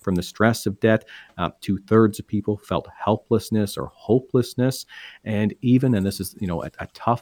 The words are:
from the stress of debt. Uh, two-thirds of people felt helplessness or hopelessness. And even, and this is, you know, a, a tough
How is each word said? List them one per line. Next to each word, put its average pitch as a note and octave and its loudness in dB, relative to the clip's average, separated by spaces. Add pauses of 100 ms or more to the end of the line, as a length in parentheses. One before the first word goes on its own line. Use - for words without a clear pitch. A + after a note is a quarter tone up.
from F#2 -2
the F2 0
stress - 0
of G2 -4
debt. A2 4 (320)
Uh, E2+ -4 (100)
two-thirds G#2+ 2
of - -12
people G#2 -4
felt - -6
helplessness G#2+ -2
or C#2 -8
hopelessness. B2+ -2 (360)
And G#2+ -2
even, B2+ 4
and G2 2
this G2 -2
is, - -8
you G2+ -4
know, E2+ -4
a, - -10
a - -8
tough - -2